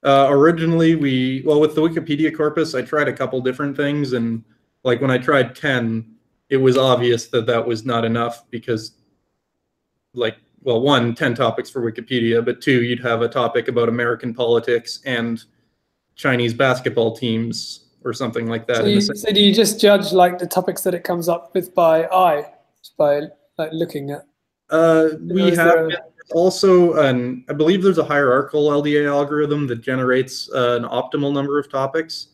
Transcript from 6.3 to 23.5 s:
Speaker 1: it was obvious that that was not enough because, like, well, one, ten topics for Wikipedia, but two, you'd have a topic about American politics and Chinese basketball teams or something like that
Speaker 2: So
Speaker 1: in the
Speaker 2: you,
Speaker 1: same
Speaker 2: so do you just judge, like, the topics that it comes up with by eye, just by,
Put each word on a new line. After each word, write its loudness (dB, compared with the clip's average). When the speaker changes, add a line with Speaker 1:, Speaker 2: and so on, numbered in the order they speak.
Speaker 1:
it 0
was 4
obvious 2
that -2
that 0
was -4
not -2
enough -4
because, -8
like, -2
well, 2
one, 2
ten -2
topics -2
for -8
Wikipedia, -2
but -4
two, 2
you'd -4
have -2
a -2
topic -2
about 0
American -4
politics -2
and -4
Chinese 0
basketball 0
teams -6
or -6
something -6
like -6
that 0
Speaker 2:
So 0
Speaker 1:
in 2
the 2
Speaker 2:
you, 4
Speaker 1:
same -4
Speaker 2:
so -4
do 2
you 6
just 0
judge, 4
like, 4
the -6
topics -4
that -2
it -8
comes -4
up -4
with -4
by 4
eye, 2
just -20
by, 2